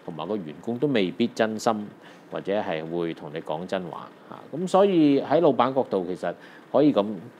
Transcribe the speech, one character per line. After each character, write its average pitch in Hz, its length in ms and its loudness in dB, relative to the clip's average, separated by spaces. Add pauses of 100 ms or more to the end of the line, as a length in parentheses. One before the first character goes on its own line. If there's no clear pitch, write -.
同 90 100 -10
埋 78 120 -8
個 104 100 -4
員 78 240 -10
工 117 180 -6
都 147 100 0
未 101 240 2
必 117 160 -2
真 110 300 0
心 107 300 -2 (440)
或 82 80 -6
者 95 200 -2
係 80 300 -6
會 85 240 -4
同 78 180 -14
你 82 80 -8
講 78 240 -6
真 95 240 -4
話 - 200 -12 (220)
嚇。 - 260 -14
咁 185 100 -4
所 190 180 6
以 151 360 6
喺 147 200 2
老 165 100 6
闆 123 220 2
角 131 120 2
度 95 220 -2
其 87 100 -4
實 87 180 -4 (380)
可 131 100 6
以 143 100 6
咁 101 140 2 (340)